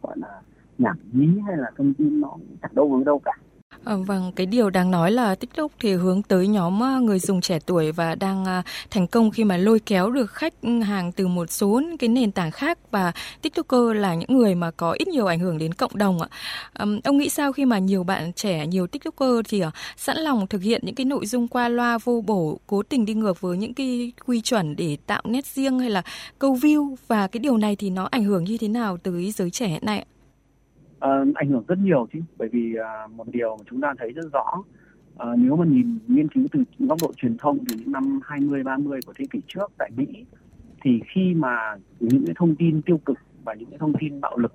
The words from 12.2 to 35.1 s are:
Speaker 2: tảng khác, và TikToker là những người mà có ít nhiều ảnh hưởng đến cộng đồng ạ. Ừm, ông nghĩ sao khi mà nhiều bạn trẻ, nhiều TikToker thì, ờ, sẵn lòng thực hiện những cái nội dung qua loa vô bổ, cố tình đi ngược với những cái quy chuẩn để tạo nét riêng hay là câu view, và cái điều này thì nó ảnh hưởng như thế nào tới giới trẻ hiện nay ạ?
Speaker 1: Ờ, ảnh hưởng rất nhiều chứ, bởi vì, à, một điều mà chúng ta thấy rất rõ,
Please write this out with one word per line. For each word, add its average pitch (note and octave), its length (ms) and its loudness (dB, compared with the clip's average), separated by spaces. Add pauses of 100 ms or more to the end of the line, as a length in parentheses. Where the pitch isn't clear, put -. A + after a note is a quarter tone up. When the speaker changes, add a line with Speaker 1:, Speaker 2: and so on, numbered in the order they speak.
Speaker 2:
tảng E3+ 200 -2
khác, D#4+ 400 -4
và F#3 200 0 (300)
TikToker A#3+ 600 2
là F#3 140 2
những G3 220 2
người G#3+ 180 6
mà E3+ 160 -2
có E3 200 -2
ít F4 160 -2
nhiều C#4+ 180 0
ảnh E3+ 140 2
hưởng F3 180 0
đến D#3+ 160 -2
cộng - 220 -2
đồng F#3+ 260 2
ạ. - 60 -4 (520)
Ừm, G#3 240 0
ông C#4+ 140 4
nghĩ C#4+ 120 2
sao C#4+ 220 0
khi C#4 140 0
mà A#3 140 4
nhiều F#3+ 240 2
bạn F3 300 -2
trẻ, D#3+ 340 -2
nhiều F3+ 200 -2
TikToker C#4 420 -4 (200)
thì, G#3 100 0
ờ, D#3 120 -2 (240)
sẵn C#4 220 -4
lòng C4+ 300 0
thực G3 140 -4
hiện G#3+ 220 0
những F#3+ 120 -6
cái C4 100 -2
nội C4 200 -2
dung A#3 220 -2
qua A#3+ 220 0
loa A#3+ 340 0
vô A#3+ 240 0
bổ, F3 400 0
cố G3+ 160 0
tình B3 220 2
đi A3 80 -2
ngược G#3+ 280 0
với F3+ 160 -2
những A3+ 160 -4
cái B3 400 -4 (120)
quy A#3+ 160 0
chuẩn E3+ 340 0
để D3+ 220 -2 (100)
tạo - 180 -2
nét B3+ 200 -2
riêng C4+ 340 0
hay B3+ 100 0
là G3 120 0 (380)
câu C4+ 140 4
view, C#4+ 420 4 (120)
và G#3 200 2
cái A3 120 -6
điều B3 180 2
này G#3 220 2
thì G3+ 100 -4
nó F#3 220 -2
ảnh A#3+ 120 2
hưởng G3 200 2
như G#3+ 160 -2
thế A3+ 80 -4
nào G#3+ 300 -2
tới F3+ 340 -4
giới F#3 180 -2
trẻ A3 180 -4
hiện D#3 180 -4
nay G#3 140 -2
ạ? - 60 -12 (960)
Speaker 1:
Ờ, C3+ 240 2 (100)
ảnh D3+ 140 -2
hưởng B2 180 0
rất F#3 100 0
nhiều E3+ 360 2
chứ, D#3+ 60 -8 (180)
bởi A#2 120 -4
vì, A2+ 260 -2
à, A2 320 -10
một A2+ 200 -16
điều A#2 300 -4
mà G#2 120 -20
chúng B2 120 -6
ta C#3+ 180 -2
thấy A#2 120 -8
rất E3 220 -10
rõ, C#3 300 -2 (540)